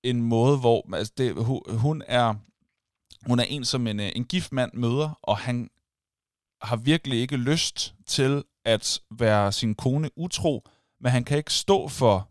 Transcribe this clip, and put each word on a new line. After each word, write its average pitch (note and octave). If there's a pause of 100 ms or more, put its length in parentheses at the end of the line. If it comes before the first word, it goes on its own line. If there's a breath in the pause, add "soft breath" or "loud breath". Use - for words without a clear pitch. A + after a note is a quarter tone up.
en B2
måde, A#2
hvor, A#2
altså G#2+
det, B2 (120)
hu-, B2+ (140)
hun D3
er, A#2+ (920)
hun A#2+
er A#2
en, C#3+
som B2
en, G#2
øh, G2+
en A#2+
gift F3+
mand B2+
møder, C3
og G#2
han A#2+ (920)
har A2
virkelig C3+
ikke C3
lyst C3+ (120)
til C#3 (200)
at - (180)
være G#2+
sin A2
kone C#3
utro, D#3+ (320 soft breath)
men B2
han B2
kan C#3+
ikke -
stå -
for G#2